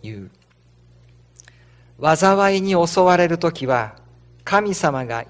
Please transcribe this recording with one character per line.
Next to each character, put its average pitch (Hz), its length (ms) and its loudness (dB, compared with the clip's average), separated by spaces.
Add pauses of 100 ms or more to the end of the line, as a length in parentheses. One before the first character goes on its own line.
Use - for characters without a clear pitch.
い 107 100 -14
う。 98 180 -16 (1700)
災 190 560 2
い - 40 -4
に 196 120 -2 (120)
襲 170 140 0
わ 180 160 6
れ 175 120 2
る 165 100 -4
時 165 280 -4
は、 120 280 -4 (480)
神 202 320 -2
様 139 300 -2
が 117 260 -8